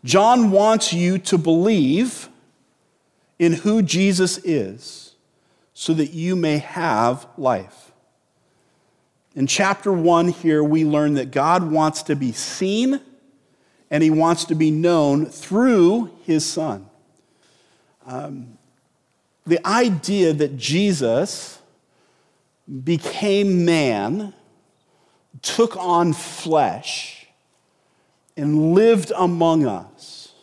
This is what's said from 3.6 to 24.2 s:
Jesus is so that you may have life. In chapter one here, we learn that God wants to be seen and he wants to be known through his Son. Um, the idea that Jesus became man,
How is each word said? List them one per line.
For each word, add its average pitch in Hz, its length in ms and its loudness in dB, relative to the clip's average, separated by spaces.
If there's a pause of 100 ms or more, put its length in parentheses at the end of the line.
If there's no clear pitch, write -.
Jesus 180 640 0
is 120 720 -6 (580)
so - 180 -4
that 156 200 -2
you 175 240 -4
may 156 220 0
have 131 680 -2 (100)
life. 120 560 -4 (1400)
In 131 140 -2
chapter 196 440 0
one 170 360 4
here, 160 340 0
we 156 220 2
learn 147 300 0
that 131 180 -4
God 160 400 0
wants 156 320 0
to 160 100 -2
be 131 160 -4
seen 226 720 -4 (880)
and 151 120 2
he 160 80 4
wants 165 340 2
to 165 100 -4
be 156 160 2
known 156 560 2
through 214 840 2 (120)
his 156 240 -2
Son. 110 400 -8 (1200)
Um, 127 520 -14 (840)
the 170 220 0
idea 190 680 0
that 143 240 -2
Jesus 147 1000 -2 (1300)
became 185 800 0
man, 156 680 -2 (1080)